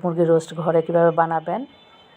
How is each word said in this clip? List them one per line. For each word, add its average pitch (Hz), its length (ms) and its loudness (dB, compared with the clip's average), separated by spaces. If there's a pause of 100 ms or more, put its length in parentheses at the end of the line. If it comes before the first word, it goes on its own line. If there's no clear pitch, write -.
মুরগির 170 240 0
রোস্ট 160 260 2
ঘরে 165 280 0
কীভাবে 170 300 2
বানাবেন। 165 540 -2 (520)